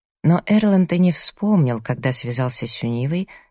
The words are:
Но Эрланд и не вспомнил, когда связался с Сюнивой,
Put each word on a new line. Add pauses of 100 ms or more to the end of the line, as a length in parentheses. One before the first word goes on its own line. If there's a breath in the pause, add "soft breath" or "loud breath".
(240)
Но
Эрланд
и
не
вспомнил,
когда
связался
с
Сюнивой, (240 loud breath)